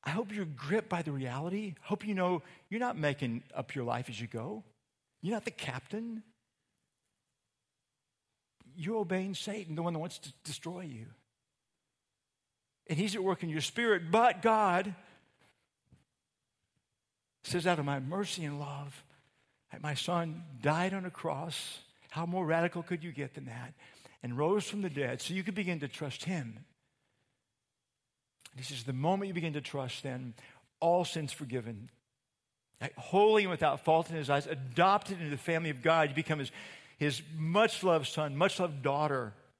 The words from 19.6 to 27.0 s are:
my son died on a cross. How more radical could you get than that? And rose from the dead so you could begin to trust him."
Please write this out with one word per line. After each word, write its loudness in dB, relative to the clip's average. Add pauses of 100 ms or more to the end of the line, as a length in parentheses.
my -2
son -2 (180)
died 4
on -4
a -6
cross. -6 (300)
How -4
more 0
radical 2
could -4
you -10
get -8
than -12
that? -12 (480)
And -4
rose 2
from -4
the -2
dead -2
so -4
you -2
could -4
begin -2
to -4
trust -8
him." -4 (1900)